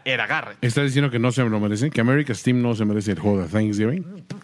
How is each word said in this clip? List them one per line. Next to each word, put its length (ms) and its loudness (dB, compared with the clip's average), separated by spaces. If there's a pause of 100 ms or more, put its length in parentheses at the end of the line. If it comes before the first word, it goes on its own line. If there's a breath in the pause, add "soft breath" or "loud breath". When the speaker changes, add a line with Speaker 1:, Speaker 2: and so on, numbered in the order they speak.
Speaker 1:
era 220 -2
Garrett. 340 -6
Speaker 2:
¿Estás 240 0
diciendo 260 2
que 80 0
no 140 2
se 100 2
lo 160 0
merece? 320 0
¿Que 80 -2
America's 420 2
Team 200 2
no 120 2
se 120 0
merece 260 0
el 80 -4
juego 220 2
de 80 -4
Thanksgiving? 720 -2 (200)